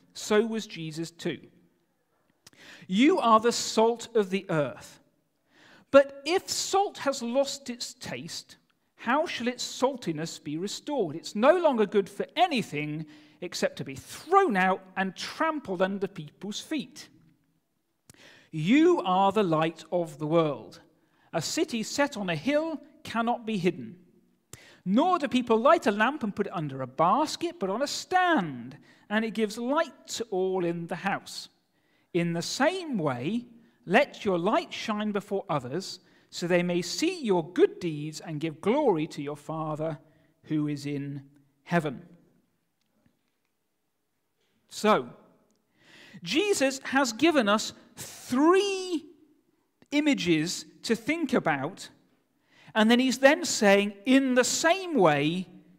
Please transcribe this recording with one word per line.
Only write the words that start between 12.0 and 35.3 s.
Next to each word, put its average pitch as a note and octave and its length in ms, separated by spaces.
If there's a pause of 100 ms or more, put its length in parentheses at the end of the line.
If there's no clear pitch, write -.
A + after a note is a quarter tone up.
for - 180 (100)
anything D#3+ 720 (340)
except - 360
to C3+ 80
be C3+ 100
thrown E4 640
out F#3 260 (140)
and F#3+ 180
trampled C#4+ 680
under F#3+ 260
people's E3+ 520
feet. - 480 (1400)
You C#4 540
are F#3+ 280
the G#3+ 100
light D#3+ 500
of E3 260
the D3+ 80
world. D3+ 540 (520)
A D#3+ 100
city A#3+ 400
set C#4+ 340
on G3 140
a E3 60
hill D4 440 (240)
cannot A#3 400
be G#3+ 140
hidden. C#3+ 380 (880)
Nor D#4+ 340
do C#4+ 100
people A#3+ 300
light D#4 280
a A3 60
lamp A3 300
and G#3 120
put G3 120
it - 80
under C#3+ 260
a C3 60
basket, B3+ 720
but F#3+ 120
on A3+ 120
a C#4+ 40
stand, G#3+ 920 (320)
and G#3+ 140
it A3+ 100
gives A3 240
light C#4 500
to - 220
all F#3 340
in E3+ 220
the F3 100
house. D#3+ 520 (640)
In E3+ 180
the E3+ 100
same D#4+ 540
way, D3+ 500 (380)
let A#3+ 400
your F#3+ 140
light A3+ 340
shine G#3+ 400
before G3 360